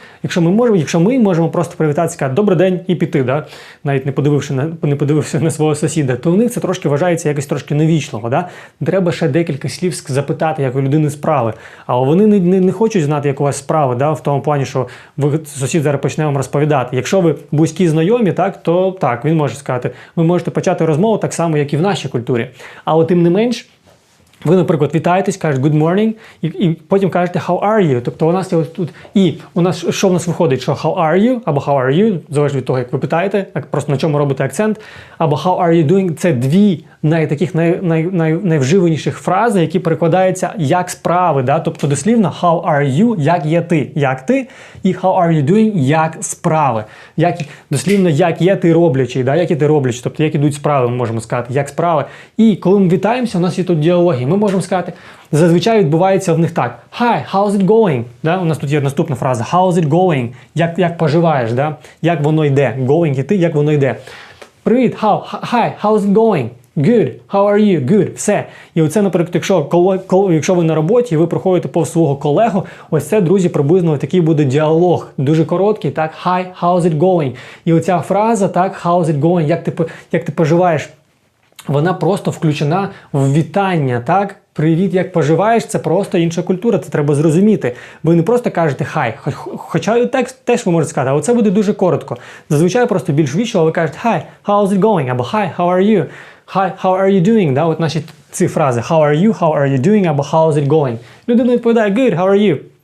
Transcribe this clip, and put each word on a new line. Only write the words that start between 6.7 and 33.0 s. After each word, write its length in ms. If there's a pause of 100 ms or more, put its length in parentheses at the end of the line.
вважається 400
якось 180
трошки 280
невічливо, 540
да? 200 (360)
Треба 280
ще 160
декілька 400
слів 240
ск-, 180
запитати, 520
як 140
у 60
людини 280
справи. 420 (340)
А 100
вони 300
не, 140
не, 200
не 120
хочуть 320
знати, 240
як 120
у 40
вас 120
справи, 380
да? 180
В 100
тому 180
плані, 240
що 220 (300)
ви, 300
сусід 360
зараз 180
почне 240
вам 120
розповідати. 600
Якщо 240
ви 140 (180)
близькі 360
знайомі, 440
так, 300
то 280
так, 340
він 120
може 180
сказати. 340 (280)
Ви 80
можете 260
почати 340
розмову 340
так 140
само, 240
як 160
і 40
в 40
нашій 280
культурі. 420 (340)
Але 200
тим 180
не 80
менш, 380 (760)
ви, 120
наприклад, 380
вітаєтесь, 420
кажете 320
"good 100
morning", 340 (300)
і, 40
і 240 (180)
потім 220
кажете 280
"how 240
are 300
you?". 120
Тобто 240
у 40
нас 200
є 60
ось 100
тут, 200 (260)
і 200 (200)
у 60
нас, 300
що 180
в 40
нас 140
виходить, 360
що 100
"how 260
are 200
you?" 260
або 160
"how 260
are 120
you?", 200 (120)
залежить 260
від 80
того, 140
як 140
ви 60
питаєте, 560